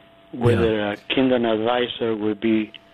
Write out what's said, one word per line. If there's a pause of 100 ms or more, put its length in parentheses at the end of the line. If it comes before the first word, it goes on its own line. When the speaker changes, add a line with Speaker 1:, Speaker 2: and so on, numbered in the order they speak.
(320)
Speaker 1:
whether
Speaker 2:
Yeah.
Speaker 1:
a (180)
Kingdom
advisor
would
be, (240)